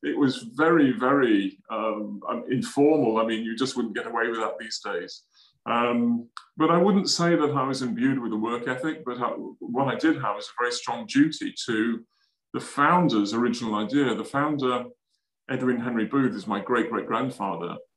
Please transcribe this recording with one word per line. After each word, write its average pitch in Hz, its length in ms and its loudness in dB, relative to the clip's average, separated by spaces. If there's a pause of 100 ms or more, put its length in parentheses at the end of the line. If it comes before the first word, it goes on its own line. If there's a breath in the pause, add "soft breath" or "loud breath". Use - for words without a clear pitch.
It 143 140 -2
was 127 380 0
very, 156 360 4
very, 117 640 2 (140)
um, 107 480 -4 (100)
um, 120 220 -6
informal. 127 680 2
I 110 60 2
mean, 113 180 -2
you 113 120 -4
just 131 220 -2
wouldn't 113 180 -4
get - 120 -6
away 113 200 -2
with 117 120 -4
that 107 200 -4
these 113 240 -10
days. 92 400 -8 (440 soft breath)
Um, 120 600 2 (300 loud breath)
but 160 140 4
I 170 60 6
wouldn't 190 300 4
say 170 280 2
that 147 160 2
I 135 160 0
was 131 160 -2
imbued 127 360 0
with 113 140 -4
a 107 40 -2
work 117 300 -2
ethic, 131 380 -4
but 123 140 -6
I, 127 80 -2 (320)
what 127 340 -2
I - 20 -2
did 156 200 2
have 110 200 -4
was 104 120 -10
a - 140 -14
very 120 100 0
strong 120 340 -6
duty 147 480 2 (140)
to 113 360 0 (500)
the - 60 -4
founder's 143 760 2
original 117 400 0
idea. 120 400 0
The 104 100 -6
founder, 135 600 -2 (680)
Edwin 127 280 0
Henry 117 260 -2
Booth, 127 300 2
is 101 120 -8
my 104 120 -2
great-great-grandfather. 101 1160 -2 (200)